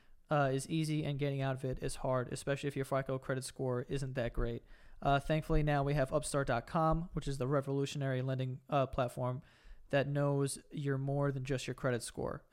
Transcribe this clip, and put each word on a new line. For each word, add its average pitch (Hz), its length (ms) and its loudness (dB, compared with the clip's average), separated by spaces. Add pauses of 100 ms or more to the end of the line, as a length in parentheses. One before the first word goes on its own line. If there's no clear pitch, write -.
(300)
uh, 143 200 4
is 135 200 0
easy 156 340 0
and 139 140 -2
getting 139 240 0
out 135 120 0
of 131 100 -6
it 127 180 -2
is 135 140 -4
hard, 127 360 0
especially 139 360 -2
if 135 60 -4
your 135 120 -2
fico 135 320 -2
credit 131 260 -4
score 127 460 -2
isn't 131 240 -2
that 120 180 -2
great. 120 300 -2 (400)
Uh, 139 180 4
thankfully, 156 420 2
now 147 200 4
we 143 100 2
have 139 180 2
Upstart 143 360 0
dot 117 200 0
com, 165 460 2
which 147 160 -4
is 139 80 -2
the 123 100 0
revolutionary 135 760 0
lending, 131 360 -2 (120)
uh, 139 160 4
platform 127 560 -2 (480)
that 139 180 2
knows 143 500 2 (120)
you're 139 260 -2
more 139 360 2
than 131 120 -4
just 139 220 -2
your 127 80 -4
credit 123 280 0
score - 500 -6